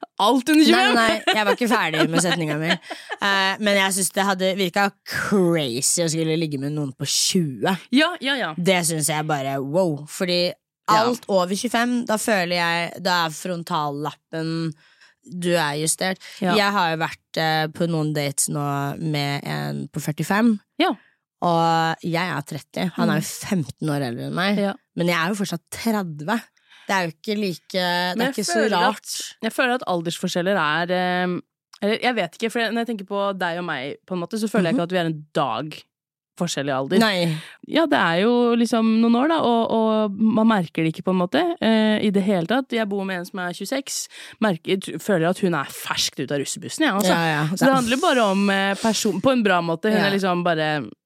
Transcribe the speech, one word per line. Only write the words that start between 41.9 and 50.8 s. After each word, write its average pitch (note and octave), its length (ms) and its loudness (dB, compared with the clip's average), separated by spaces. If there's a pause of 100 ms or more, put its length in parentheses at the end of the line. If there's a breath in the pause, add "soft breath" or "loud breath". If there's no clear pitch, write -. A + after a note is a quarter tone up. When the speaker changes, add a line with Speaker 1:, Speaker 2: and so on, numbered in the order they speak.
Speaker 1:
i G#3+ 80 2
det G3 140 2
hele F#3 240 0
tatt. B3+ 240 0
Jeg A3 180 -2
bor G3 160 -4
med F#3+ 140 -4
en F3+ 60 -8
som F#3+ 140 -10
er F3+ 140 -4
tjueseks, - 540 -6 (340 loud breath)
merker, F#3+ 400 0
t-, - 160 -8
føler E3+ 320 0
at F#3 100 -2
hun F3 140 0
er C#3+ 120 -2
ferskt - 540 -6
ut C3+ 120 -6
av C#3+ 80 -2
russebussen, - 420 -8
ja, B3 160 4
altså. F#3 160 4
Speaker 2:
Ja, D#3+ 320 2
ja. - 20 -2
Speaker 1:
Så F#3 180 0
det C4+ 100 6
handler B3+ 260 2
bare C#4+ 300 4
om, G3 180 2
eh, G3 260 2
person, G3+ 460 0
på C4+ 100 4
en B3 120 2
bra F#3 180 4
måte. E3+ 300 -2
Hun A3 80 4
Speaker 2:
Ja. G3+ 80 4
Speaker 1:
er G3 100 2
liksom F3+ 260 0
bare D#3 460 0 (160)